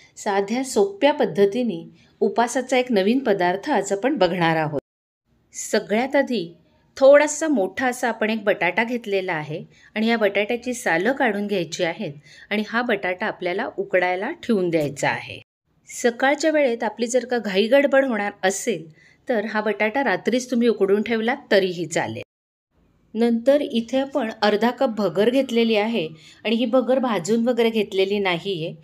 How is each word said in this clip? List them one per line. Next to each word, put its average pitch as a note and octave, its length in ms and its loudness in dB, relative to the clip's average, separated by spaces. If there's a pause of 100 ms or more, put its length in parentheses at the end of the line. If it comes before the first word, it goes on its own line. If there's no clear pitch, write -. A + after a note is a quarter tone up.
(180)
साध्या G3+ 460 -2
सोप्या A3 500 2
पद्धतीने G3+ 640 0 (420)
उपासाचा A#3+ 580 0
एक B3 140 0
नवीन G#3+ 280 4
पदार्थ G3 520 0
आज G3+ 200 0
आपण B3 260 0
बघणार F3 380 2
आहोत. D3+ 240 -2 (760)
सगळ्यात A3 600 -2
आधी A#3+ 400 -2 (420)
थोडासा D4 500 6
मोठा B3+ 400 0
असा B3 200 -2
आपण A3 220 -2
एक A3 140 -4
बटाटा G3+ 400 0
घेतलेला G3+ 500 -4
आहे D#3 300 -6 (320)
आणि A3 120 0
या A#3 100 2
बटाट्याची G#3+ 560 0
सालं F#3+ 380 0
काढून G#3 360 0
घ्यायची F3 360 -4
आहेत F3 300 -4 (360)
आणि G#3 180 -2
हा A#3 140 -2
बटाटा G3+ 440 -4
आपल्याला F#3+ 520 -4
उकडायला F#3 540 -2 (120)
ठेवून F#3+ 260 0
द्यायचा D3 400 -2
आहे. - 300 -8 (500)
सकाळच्या C#4 640 0
वेळेत B3 320 0
आपली A3+ 240 -4
जर A#3+ 180 0
का B3 120 -2
घाई G#3 300 0
गडबड C4+ 380 4
होणार G#3 260 -2 (120)
असेल, F#3 420 -2 (440)
तर A3 160 0
हा G#3+ 160 -4
बटाटा G#3+ 420 0
रात्रीच F3+ 480 0
तुम्ही A#3+ 160 2
उकडून G#3 340 4
ठेवलात A#3 500 -2
तरीही F#3 340 2
चालेल. C3 360 -4 (920)
नंतर A#3 480 2
इथे A3+ 360 -4
आपण C4+ 320 -2 (120)
अर्धा G#3 280 2
कप B3+ 200 0
भगर G#3 400 0
घेतलेली A#3 460 2
आहे G#3 320 0 (380)
आणि A3 100 0
ही A#3+ 100 0
भगर B3 340 2
भाजून A3+ 480 0
वगैरे A#3 220 2
घेतलेली G3 500 0
नाही F#3+ 340 -2 (120)
आहे D#3+ 180 -10